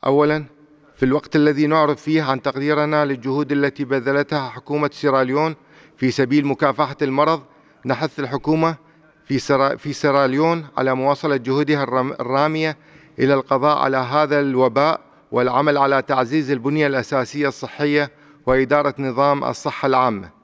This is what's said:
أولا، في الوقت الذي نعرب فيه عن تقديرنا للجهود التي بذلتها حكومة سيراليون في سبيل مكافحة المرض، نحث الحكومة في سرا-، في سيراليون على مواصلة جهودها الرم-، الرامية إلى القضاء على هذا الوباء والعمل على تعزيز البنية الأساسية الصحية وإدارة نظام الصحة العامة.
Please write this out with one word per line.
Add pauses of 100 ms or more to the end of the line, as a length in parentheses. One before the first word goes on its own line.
أولا، (520)
في
الوقت
الذي
نعرب
فيه
عن
تقديرنا
للجهود
التي
بذلتها
حكومة
سيراليون (420)
في
سبيل
مكافحة
المرض، (440)
نحث
الحكومة (480)
في
سرا-،
في
سيراليون (100)
على
مواصلة
جهودها
الرم-،
الرامية (420)
إلى
القضاء
على
هذا
الوباء (320)
والعمل
على
تعزيز
البنية
الأساسية
الصحية (360)
وإدارة
نظام
الصحة
العامة. (140)